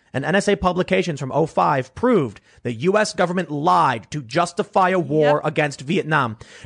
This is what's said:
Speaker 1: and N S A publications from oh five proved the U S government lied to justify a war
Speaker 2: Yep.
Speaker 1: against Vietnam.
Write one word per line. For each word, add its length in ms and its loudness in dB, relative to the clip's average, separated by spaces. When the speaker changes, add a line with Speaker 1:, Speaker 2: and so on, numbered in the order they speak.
Speaker 1:
and 100 -4
N 100 0
S 140 2
A 80 2
publications 640 -2
from 120 -6
oh 140 2
five 480 0
proved 460 0
the 100 -4
U 260 0
S 160 0
government 360 -2
lied 600 0
to 120 -8
justify 680 0
a 80 2
war 380 2
Speaker 2:
Yep. 80 -2
Speaker 1:
against 380 -2
Vietnam. 540 -2